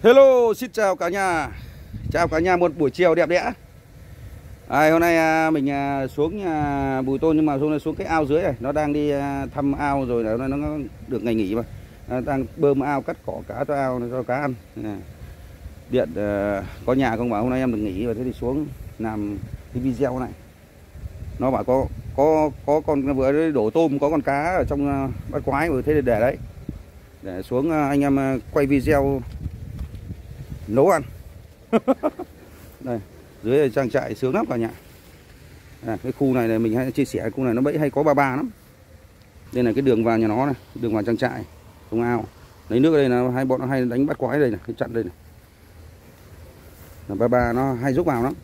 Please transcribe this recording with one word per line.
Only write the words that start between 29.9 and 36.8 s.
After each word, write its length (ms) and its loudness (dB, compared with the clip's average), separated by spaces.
nấu 220 4
ăn. 120 4
<laughs> 100 2
Đây, 180 -4
dưới 140 2
đây 120 4
trang 200 0
trại 260 -2
sướng 200 -2
lắm 140 0
cả 60 -2
nhà. 140 -2
À, 160 -4
cái 80 -6
khu 220 2
này 140 2
là 100 2
mình 180 0
hay 160 -2